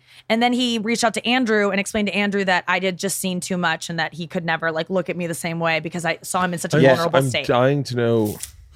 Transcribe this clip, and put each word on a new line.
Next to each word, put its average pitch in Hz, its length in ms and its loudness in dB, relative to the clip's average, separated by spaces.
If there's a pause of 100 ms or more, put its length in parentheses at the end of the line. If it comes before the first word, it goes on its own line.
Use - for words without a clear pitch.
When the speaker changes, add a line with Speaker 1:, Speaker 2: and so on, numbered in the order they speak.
(280)
Speaker 1:
And 226 140 2
then 247 100 2
he 240 260 0
reached 226 260 -2
out 226 100 2
to 220 120 -4
Andrew 220 440 2
and 196 100 -2
explained 208 280 -2
to 170 60 -6
Andrew 202 300 0
that 185 240 2
I 180 120 2
had 185 180 -2
just 196 200 -4
seen 180 220 -4
too 185 160 -4
much 165 320 -2
and 170 100 -6
that 156 140 -2
he 165 140 -10
could 175 180 -6
never, 165 280 -2
like, 160 180 -4
look 185 180 -2
at 175 80 -4
me 175 100 -4
the 165 60 -4
same 165 260 -6
way 160 220 0
because 165 240 -8
I 170 160 -2
saw - 240 -2
him 175 80 -2
in 170 60 -4
such 175 160 -4
a 147 40 4
Speaker 2:
I'm, 160 40 6
Speaker 3:
Yes. 131 160 8
Speaker 1:
vulnerable 135 220 2
Speaker 2:
I'm 135 100 2
Speaker 1:
state. 139 160 -2
Speaker 2:
dying 135 380 4
to 120 120 -6
know 117 400 2 (400)